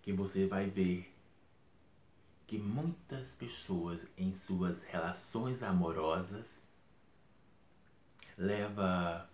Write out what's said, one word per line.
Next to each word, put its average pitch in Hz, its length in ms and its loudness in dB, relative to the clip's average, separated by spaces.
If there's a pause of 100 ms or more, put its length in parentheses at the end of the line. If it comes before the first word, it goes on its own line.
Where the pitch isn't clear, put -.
que 98 100 -2
você 98 340 2
vai 98 220 2
ver 92 420 2 (1400)
que 107 120 -4
muitas 131 760 -2
pessoas 85 640 -4 (160)
em 92 200 0
suas 90 480 0
relações 110 800 -4
amorosas 90 960 2 (1800)
leva 95 960 2